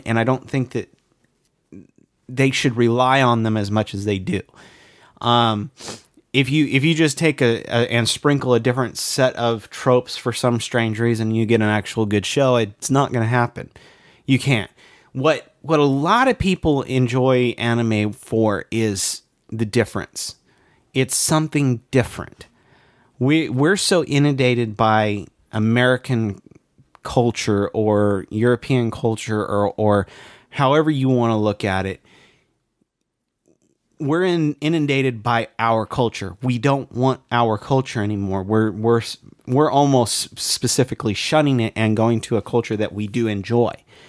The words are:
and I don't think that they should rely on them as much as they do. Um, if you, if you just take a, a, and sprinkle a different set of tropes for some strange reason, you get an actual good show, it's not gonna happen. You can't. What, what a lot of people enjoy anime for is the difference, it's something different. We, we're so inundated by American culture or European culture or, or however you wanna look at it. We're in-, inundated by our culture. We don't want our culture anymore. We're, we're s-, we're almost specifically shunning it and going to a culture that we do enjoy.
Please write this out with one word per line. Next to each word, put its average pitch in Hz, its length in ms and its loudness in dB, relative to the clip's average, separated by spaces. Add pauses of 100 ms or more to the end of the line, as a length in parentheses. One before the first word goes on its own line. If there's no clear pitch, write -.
and 113 140 0
I 113 40 2
don't 127 240 -2
think 127 260 -4
that - 200 -8 (1400)
they 131 220 2
should 123 260 0
rely 127 460 4
on 120 180 4
them 110 160 0
as 101 140 -2
much 107 240 -2
as 98 100 -6
they 101 140 -2
do. 95 220 -4 (760)
Um, 117 520 0 (640)
if 131 180 2
you, 147 160 2
if 127 160 0
you 165 100 2
just 151 240 0
take 156 240 0
a, 117 220 0
a, - 280 -2
and 117 160 0
sprinkle 135 460 0
a 117 60 4
different 123 400 -2
set - 380 0
of 117 340 -4
tropes 123 440 0
for - 160 -6
some 120 300 0
strange 113 380 -2
reason, 113 340 0
you 113 140 0
get 113 140 4
an 107 80 2
actual 107 360 -2
good 104 220 0
show, 131 300 2
it's 107 340 -4
not 135 200 2
gonna 117 140 0
happen. 120 460 -2 (560)
You 131 100 4
can't. 127 320 -2 (440)
What, 131 480 -2
what 151 180 0
a 147 60 4
lot 170 420 2
of 247 100 0
people 170 460 0
enjoy 127 760 0
anime 113 560 0
for 107 560 -2
is 107 540 -4 (260)
the 113 160 -4
difference, - 680 -4 (640)
it's 131 180 0
something 147 680 0 (100)
different. - 560 -4 (720)
We, 147 300 2
we're 147 280 2
so 180 260 0
inundated 127 720 2
by 107 520 2 (240)
American 113 880 0 (640)
culture 113 640 0
or 104 600 0
European 117 600 0
culture 110 540 -4
or, 101 320 0
or 104 300 2 (420)
however 147 420 2
you 131 180 0
wanna 117 280 2
look 107 260 -2
at 95 220 -2
it. 92 160 -10 (2000)
We're 156 260 0
in-, 160 360 0
inundated 139 600 0
by 117 240 2 (100)
our 113 300 2
culture. 107 560 -4
We 127 160 0
don't 139 320 0
want 127 300 0 (100)
our 117 260 2
culture 127 460 -2
anymore. 98 400 -2
We're, 110 280 2
we're 113 300 2
s-, - 160 -10 (300)
we're 139 240 2
almost 135 680 2
specifically - 760 -2
shunning 147 440 0
it 110 160 -2
and 110 220 0
going 110 240 2
to - 160 -4
a 98 40 -2
culture 117 360 -2
that 104 160 -4
we 104 140 -6
do 113 200 -2
enjoy. 107 440 0 (380)